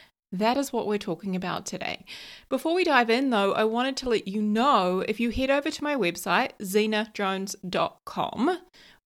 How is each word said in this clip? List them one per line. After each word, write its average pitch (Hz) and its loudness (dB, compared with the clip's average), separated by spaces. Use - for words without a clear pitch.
That 220 2
is 269 -4
what 233 0
we're 208 0
talking 185 -4
about 180 -4
today. - -8
Before 269 0
we 370 2
dive 254 4
in, 254 2
though, 202 2
I 220 2
wanted 240 0
to 262 -4
let 220 0
you 208 -2
know, 208 4
if 214 -2
you 233 0
head 262 -2
over 285 2
to - -8
my 294 0
website, 185 0
zena 214 0
jones 190 -4
dot 180 -2
com, 294 -2